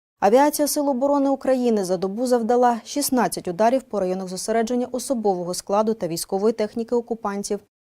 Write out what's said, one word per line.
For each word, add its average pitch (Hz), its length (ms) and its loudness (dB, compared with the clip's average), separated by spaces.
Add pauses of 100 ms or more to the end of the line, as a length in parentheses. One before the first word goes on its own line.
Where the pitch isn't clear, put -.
(200)
Авіація 277 480 4
Сил 285 200 0
оборони 277 420 2
України 247 540 2
за 180 120 0
добу 196 300 -2
завдала 240 580 2
шістнадцять 247 640 -2
ударів 226 340 2
по - 180 -6
районах 185 280 -4
зосередження 226 640 -2
особового 208 640 -2
складу 214 400 0
та 190 140 -6
військової 196 440 -2
техніки 226 420 -6
окупантів 208 680 -4 (220)